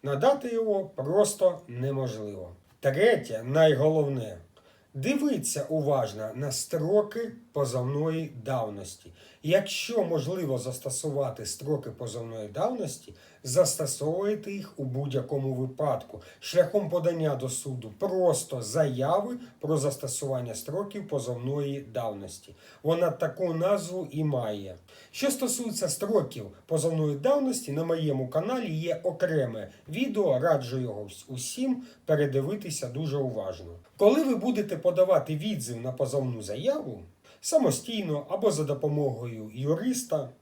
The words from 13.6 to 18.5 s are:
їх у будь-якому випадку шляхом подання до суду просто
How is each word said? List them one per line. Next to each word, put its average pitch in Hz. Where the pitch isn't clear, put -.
їх 202
у 143
будь-якому 135
випадку 131
шляхом 175
подання 160
до 127
суду 123
просто 180